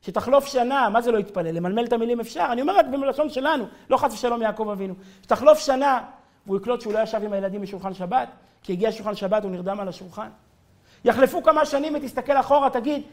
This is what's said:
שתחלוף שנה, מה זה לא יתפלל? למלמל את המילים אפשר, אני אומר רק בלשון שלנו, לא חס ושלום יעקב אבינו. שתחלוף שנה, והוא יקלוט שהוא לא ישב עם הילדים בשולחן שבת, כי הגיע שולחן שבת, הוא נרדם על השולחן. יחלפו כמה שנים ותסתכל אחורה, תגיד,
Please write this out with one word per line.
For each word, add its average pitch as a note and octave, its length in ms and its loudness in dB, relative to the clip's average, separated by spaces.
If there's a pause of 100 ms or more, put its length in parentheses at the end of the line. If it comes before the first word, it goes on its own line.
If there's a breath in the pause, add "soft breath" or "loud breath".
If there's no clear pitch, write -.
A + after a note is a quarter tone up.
שתחלוף A3+ 440 2
שנה, B3+ 440 2
מה A3+ 120 4
זה A#3+ 100 0
לא A3 60 4
יתפלל? F3 380 -4
למלמל F#3+ 300 -2
את A#3+ 80 0
המילים A#3 260 0
אפשר, D4 320 -4
אני A#3+ 100 -2
אומר F4+ 160 2
רק D#4 80 8
בלשון C4+ 440 -2
שלנו, C4+ 360 0 (240 loud breath)
לא B3+ 80 4
חס C4 160 0
ושלום A#3 280 -2
יעקב G#3+ 280 -2
אבינו. F#3+ 240 -6 (300 loud breath)
שתחלוף C#4 360 6
שנה, C4+ 420 0 (440 soft breath)
והוא G3 120 -2
יקלוט A3+ 240 -4
שהוא G#3 120 -6
לא G#3+ 60 0
ישב A3 240 -2
עם G#3+ 100 -6
הילדים G3 280 -4
בשולחן F#3+ 320 -10
שבת, F#3 360 -2 (340 soft breath)
כי G3 100 -6
הגיע G#3+ 180 0
שולחן G#3+ 240 -8
שבת, G#3 280 -2
הוא F#3+ 80 -6
נרדם F#3 280 -6
על G3 80 -6
השולחן. F#3 420 -14 (760 soft breath)
יחלפו A#3+ 380 4
כמה D#4 220 4
שנים C#4+ 300 -2
ותסתכל C4+ 440 0
אחורה, C#4 300 4
תגיד, C4 320 -2 (120 loud breath)